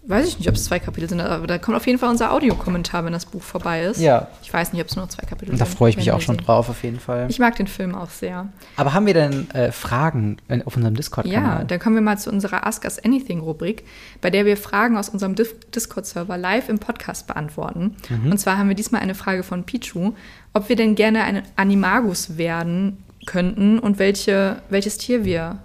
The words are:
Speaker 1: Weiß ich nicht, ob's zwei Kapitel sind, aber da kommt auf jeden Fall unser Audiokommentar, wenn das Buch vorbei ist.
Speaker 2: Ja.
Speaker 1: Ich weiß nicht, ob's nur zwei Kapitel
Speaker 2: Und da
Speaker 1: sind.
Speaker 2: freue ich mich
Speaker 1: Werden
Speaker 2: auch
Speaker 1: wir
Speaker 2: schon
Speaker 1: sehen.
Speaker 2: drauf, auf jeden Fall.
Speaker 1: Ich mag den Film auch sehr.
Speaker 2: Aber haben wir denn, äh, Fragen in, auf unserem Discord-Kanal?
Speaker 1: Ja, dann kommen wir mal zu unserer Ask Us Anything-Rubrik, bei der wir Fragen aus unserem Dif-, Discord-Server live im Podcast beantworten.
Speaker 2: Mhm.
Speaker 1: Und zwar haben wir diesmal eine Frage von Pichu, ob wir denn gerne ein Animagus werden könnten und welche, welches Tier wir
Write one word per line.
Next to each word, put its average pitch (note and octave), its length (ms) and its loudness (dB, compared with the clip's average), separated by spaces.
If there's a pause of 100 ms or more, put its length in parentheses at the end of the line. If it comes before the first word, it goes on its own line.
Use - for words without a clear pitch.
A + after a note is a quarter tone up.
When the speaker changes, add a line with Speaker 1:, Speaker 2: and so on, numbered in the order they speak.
Speaker 1:
Weiß G#3+ 200 2
ich - 100 -6
nicht, E3+ 100 0
ob's - 140 2
zwei F3+ 160 -2
Kapitel E3+ 300 -6
sind, F3 120 -2
aber E3 280 -2
da F3 100 0
kommt A3 180 0
auf A3+ 80 -2
jeden B3 140 2
Fall A#3+ 120 2
unser A#3 220 2
Audiokommentar, F3+ 720 0
wenn E3+ 80 -4
das E3+ 140 -6
Buch F3 160 -12
vorbei E3+ 400 -4
ist. F3+ 180 -2
Speaker 2:
Ja. C#3 280 6 (120)
Speaker 1:
Ich - 120 -16
weiß F3 200 -2
nicht, E3+ 80 -4
ob's - 140 -6
nur F#3 140 -6
zwei - 180 -10
Kapitel - 240 -8
Speaker 2:
Und - 100 0
da A#2+ 60 4
Speaker 1:
sind. - 100 -6
Speaker 2:
freue A#2 140 6
ich A2 60 2
mich A2 100 0
Speaker 1:
Werden A2 80 4
Speaker 2:
auch G#2+ 60 0
Speaker 1:
wir - 60 -4
Speaker 2:
schon A#2 100 2
Speaker 1:
sehen. - 100 -6
Speaker 2:
drauf, A#2 220 4
auf A#2 160 -8
jeden A#2+ 160 -6
Fall. B2 280 -4
Speaker 1:
Ich - 120 -2
mag A#3 160 4
den G3 100 -2
Film F#3+ 300 -6
auch F3 140 -10
sehr. F3+ 360 -8 (300)
Speaker 2:
Aber C3+ 180 2
haben G#3 120 4
wir G3 80 4
denn, C#3+ 360 2
äh, A#2+ 220 2
Fragen A#2+ 640 0 (100)
in, B2 180 -2
auf - 120 -4
unserem A2+ 180 4
Discord-Kanal? F3+ 640 0
Speaker 1:
Ja, - 60 -2
dann F3 160 -2
kommen A3+ 160 4
wir A3 60 4
mal G#3 160 2
zu - 120 -8
unserer G3 380 -2
Ask - 160 -8
Us - 200 -8
Anything-Rubrik, F3 760 -2 (380)
bei F3+ 100 0
der G3+ 160 4
wir G#3 100 4
Fragen G#3+ 400 0
aus G3+ 120 -2
unserem F#3+ 260 -2
Dif-, A3+ 220 0 (180)
Discord-Server F#3 640 -6
live F#3+ 300 0
im G#3+ 100 0
Podcast - 480 -8
beantworten. - 680 -6 (120)
Speaker 2:
Mhm. A#2 220 0
Speaker 1:
Und G3+ 80 2
zwar G3 200 0
haben G3+ 100 4
wir F#3+ 80 2
diesmal A3 260 -2
eine F#3 140 -4
Frage F#3 260 -4
von F3+ 220 -6
Pichu, G#3 480 -4 (420)
ob G3+ 140 0
wir B3 80 2
denn A3 180 4
gerne A3 300 4
ein G3 180 -2 (140)
Animagus G3 840 2
werden E3+ 600 -2 (280)
könnten G3 540 4
und G3+ 180 2
welche, G3 600 2 (120)
welches G3+ 280 0
Tier A#3+ 260 0
wir E3+ 400 -2